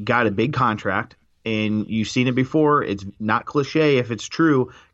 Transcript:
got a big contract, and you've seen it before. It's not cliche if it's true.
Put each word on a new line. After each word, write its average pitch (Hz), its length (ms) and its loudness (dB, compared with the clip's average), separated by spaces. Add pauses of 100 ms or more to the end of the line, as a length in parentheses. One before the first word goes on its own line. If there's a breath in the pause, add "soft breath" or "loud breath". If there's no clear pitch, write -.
got 117 220 2
a 107 40 2
big 110 220 0
contract, 110 640 -2 (300)
and 107 420 -2
you've 110 200 -2
seen 127 200 0
it 127 60 -2
before. 147 500 2
It's 98 220 -6 (120)
not 110 280 0
cliche 147 500 2
if 120 140 0
it's 113 180 -6
true. 139 420 2 (240 loud breath)